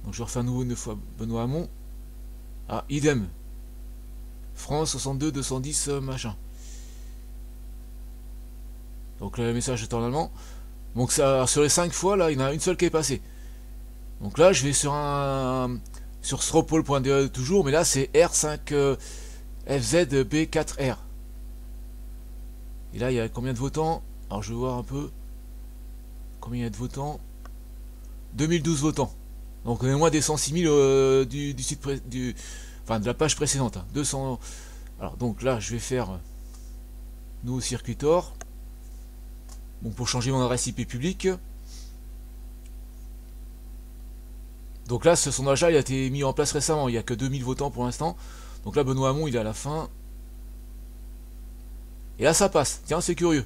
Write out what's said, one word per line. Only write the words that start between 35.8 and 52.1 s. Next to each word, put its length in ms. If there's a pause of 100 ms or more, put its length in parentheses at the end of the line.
euh, 80 (1300)
nouveau 160
circuit 360
Tor. 380 (1500)
Bon, 100
pour 160
changer 260
mon 100
adresse 240
I 60
P 120
publique. 440 (3500)
Donc 180
là, 100
ce 140
sondage-là, 400
il 60
a 40
été 300
mis 140
en 100
place 180
récemment. 360
Il 40
n'y 60
a 60
que 100
deux 140
mille 160
votants 260
pour 140
l'instant. 340 (460)
Donc 120
là, 80
Benoît 240
Hamon, 200
il 60
est 40
à 60
la 100
fin. 340 (2250)